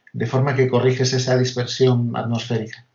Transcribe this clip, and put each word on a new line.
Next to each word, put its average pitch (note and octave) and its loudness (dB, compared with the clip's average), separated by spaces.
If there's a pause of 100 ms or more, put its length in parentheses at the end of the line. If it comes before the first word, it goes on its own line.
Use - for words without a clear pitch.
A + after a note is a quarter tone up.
(140)
de A#2 -4
forma B2+ 0
que B2+ 4
corriges B2+ 2
esa B2+ 0
dispersión B2 0
atmosférica. A#2 -6